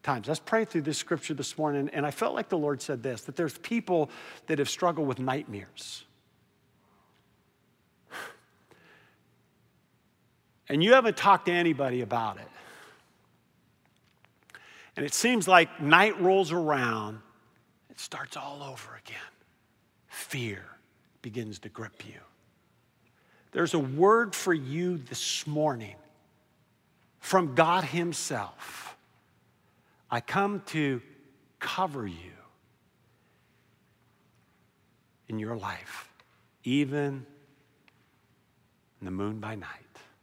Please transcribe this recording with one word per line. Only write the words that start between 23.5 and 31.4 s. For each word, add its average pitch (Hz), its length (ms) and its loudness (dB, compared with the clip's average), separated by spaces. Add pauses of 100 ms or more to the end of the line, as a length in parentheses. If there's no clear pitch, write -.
There's 165 240 0
a 160 60 2
word 185 560 4
for 180 180 2
you 160 440 -2
this - 500 -6
morning 139 480 -2 (1200)
from 165 380 2
God 170 260 6
himself. 147 1000 -6 (1200)
"I 120 120 -2
come 202 460 -2
to 139 360 -2 (560)